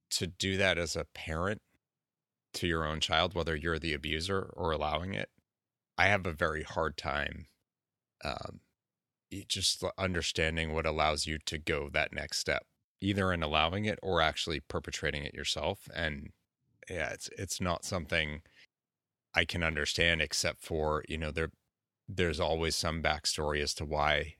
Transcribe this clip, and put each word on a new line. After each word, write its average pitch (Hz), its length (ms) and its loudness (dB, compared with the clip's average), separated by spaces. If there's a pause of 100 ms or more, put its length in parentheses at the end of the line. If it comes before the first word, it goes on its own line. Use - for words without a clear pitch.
(100)
To - 160 -2
do 95 300 -2
that 92 220 4
as 85 180 -2
a 78 80 -2
parent 90 580 -4 (920)
to - 140 0
your 82 180 2
own 78 140 -2
child, 85 340 4
whether 82 220 0
you're 80 240 0
the 80 140 -2
abuser 78 600 -2
or 85 180 0
allowing 78 420 0
it, - 160 -4 (680)
I 90 100 8
have 95 180 4
a 85 60 0
very 78 320 0
hard 80 340 0
time, 73 500 -2 (760)
um, - 380 -8 (680)
it 95 180 -12
just - 360 0
l-, - 140 -2
understanding 80 760 0
what 80 120 0
allows 78 400 2
you 76 140 -4
to - 180 -6
go 73 320 -2
that 76 220 0
next 71 280 -6
step, - 260 0 (340)
either 95 320 2
in 85 100 0
allowing 80 440 2
it 107 160 -2
or 87 200 2
actually 76 380 2
perpetrating 73 640 -4
it - 100 -8
yourself. 76 600 -2
And 76 380 -4 (580)
yeah, 78 220 -4
it's, - 160 -10 (100)
it's - 220 -6
not 90 240 0
something 78 580 -2 (920)
I 85 100 6
can 85 200 -2
understand 80 580 2
except - 400 0
for, 76 460 0
you 78 100 -4
know, 76 140 -2
there, 80 200 -2 (560)
there's 90 320 0
always 80 360 2
some 82 260 0
backstory 76 600 0
as 71 140 -2
to 78 100 -4
why 76 540 2